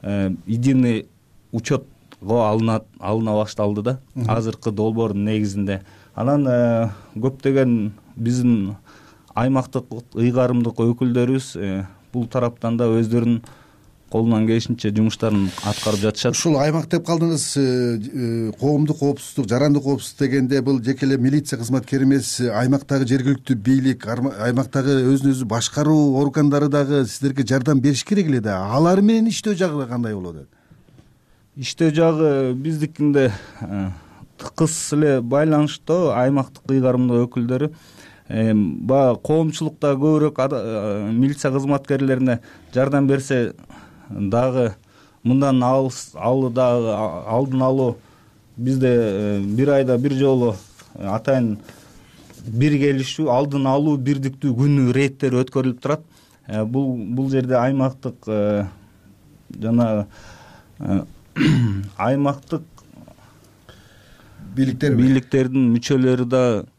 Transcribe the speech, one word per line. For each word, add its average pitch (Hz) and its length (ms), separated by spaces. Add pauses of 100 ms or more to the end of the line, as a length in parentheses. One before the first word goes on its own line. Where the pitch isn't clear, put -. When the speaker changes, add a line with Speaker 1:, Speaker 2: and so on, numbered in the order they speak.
Speaker 1:
э, 98 260 (160)
единый 120 640 (440)
учетко 131 340 (640)
алына, 113 300 (180)
алына 110 340
башталды 104 480
да, 131 180 (140)
Speaker 2:
Мгм. 117 160
Speaker 1:
азыркы 113 420
долбоордун 107 540
негизинде. 101 560 (340)
Анан, 139 320
э, 117 420 (260)
көптөгөн 123 760 (240)
биздин 117 600 (600)
аймактык 127 500 (280)
ыйгарымдык 120 600
өкүлдөрүбүз, 123 840
э, 95 260 (280)
бул 120 140
тараптан 117 500
да 120 80
өздөрүнүн 117 560 (680)
колунан 110 380
келишинче 113 480
жумуштарын 110 540 (160)
аткарып 104 340
жатышат. 107 320
Speaker 2:
Ушул 151 260
аймак 151 300
деп 170 180
калдыңыз, 165 520
э, 127 420
э, 117 580
коомдук 147 420
коопсуздук, 139 500
жарандык 143 340
коопсуздук - 360
дегенде 135 420
бул 127 200
жеке 131 240
эле 131 120
милиция 135 420
кызматкери 127 460
эмес, 135 340
э, 123 100
аймактагы 131 560
жергиликтүү 131 500
бийлик, 131 520
арма-, 123 320
аймактагы 131 720
өзүн 139 220
өзү 131 120
башкаруу 147 680
органдары 143 540
дагы 139 360
сиздерге 135 400
жардам 131 360
бериш 131 240
керек 196 220
эле 131 120
да. 101 320
Алар 170 300
менен 226 260
иштөө 214 280
жагы 156 320
кандай 117 260
болот? 85 340 (1120)
Speaker 1:
Иштөө 156 360
жагы 151 600
биздикинде, 147 800 (280)
э, 95 280 (480)
тыкыз - 560
эле 147 280
байланыштуу 151 920
аймактык 131 560
ыйгарымдуу 127 580
өкүлдөрү. 127 440 (560)
Э, 110 260
баягы 110 680
коомчулукта 156 760
көбүрөөк 147 440
ада-, 135 240
э, 107 480
милиция 135 400
кызматкерлерине 135 880 (340)
жардам 139 340
берсе 135 460 (560)
дагы 113 640 (480)
мындан 131 400
алыс, 131 520
алды 127 380
дагы, 123 360
а-, 98 380
алдын 131 340
алуу 131 360 (600)
бизде, 131 300
э, 104 540
бир 110 280
айда 135 280
бир 139 160
жолу, 131 420 (400)
э, - 120
атайын 117 500 (880)
бир 123 260
келишүү, 139 580
алдын 139 380
алуу 147 300
бирдиктүү 135 580
күнү 135 380
рейдтер 135 380
өткөрүлүп 127 500
турат. 156 200 (460)
Э, 107 180
бул, 131 320
бул 123 320
жерде 131 260
аймактык, 131 600 (120)
э, 104 380 (920)
жана, 110 480 (720)
э, 95 220 (340)
<clears throat> 104 600
аймактык 139 640 (1900)
Speaker 2:
бийликтер, 131 400
Speaker 1:
бийликтердин 131 800
мүчөлөрү 127 540
да 127 140 (360)